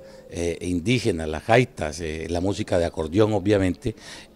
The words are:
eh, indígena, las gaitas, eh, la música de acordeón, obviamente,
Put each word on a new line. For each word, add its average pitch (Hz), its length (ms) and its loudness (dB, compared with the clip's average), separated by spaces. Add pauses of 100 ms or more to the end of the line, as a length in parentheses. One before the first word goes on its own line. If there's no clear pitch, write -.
(300)
eh, 85 320 -4
indígena, 90 640 0
las 78 220 -6
gaitas, 87 540 2
eh, 80 280 -6
la 85 120 -2
música 98 360 0
de 85 80 2
acordeón, 85 460 2
obviamente, 98 640 0 (400)